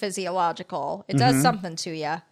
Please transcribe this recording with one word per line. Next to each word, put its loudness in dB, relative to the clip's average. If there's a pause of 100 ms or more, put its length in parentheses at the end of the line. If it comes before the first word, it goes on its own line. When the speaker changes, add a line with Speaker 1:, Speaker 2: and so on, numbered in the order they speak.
(360)
Speaker 1:
physiological. -2
It 0
does 6
Speaker 2:
Mm-hmm. 2
Speaker 1:
something 0
to -8
you. -4 (180)